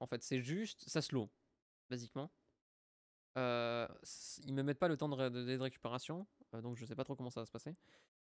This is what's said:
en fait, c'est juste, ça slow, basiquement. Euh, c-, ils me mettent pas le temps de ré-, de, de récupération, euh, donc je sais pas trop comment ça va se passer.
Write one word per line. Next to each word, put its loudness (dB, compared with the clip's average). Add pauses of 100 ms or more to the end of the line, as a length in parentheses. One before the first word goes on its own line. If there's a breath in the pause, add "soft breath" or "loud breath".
en -4
fait, -2
c'est 2
juste, -2
ça 4
slow, 2 (580)
basiquement. -4 (1040)
Euh, 4 (160)
c-, -8
ils 0
me 4
mettent 2
pas 8
le 4
temps 2
de 2
ré-, 2
de, -2
de 2
récupération, -2 (280)
euh, -4
donc -4
je -8
sais -6
pas 2
trop -4
comment -6
ça -4
va -4
se -16
passer. -8 (480 soft breath)